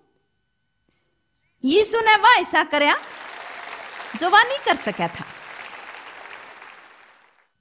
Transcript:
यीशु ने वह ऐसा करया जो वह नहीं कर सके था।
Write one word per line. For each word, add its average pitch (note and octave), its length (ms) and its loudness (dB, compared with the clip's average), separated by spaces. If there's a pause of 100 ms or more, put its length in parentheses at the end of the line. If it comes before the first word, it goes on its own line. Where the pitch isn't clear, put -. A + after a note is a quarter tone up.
(1600)
यीशु G#4+ 360 2
ने A4 160 6
वह A4+ 220 8
ऐसा D#4 260 2
करया D4 320 2 (1200)
जो E4+ 100 2
वह G#4 120 8
नहीं C5 160 -2
कर E4+ 180 2
सके F3 320 -2
था। - 160 -12 (2250)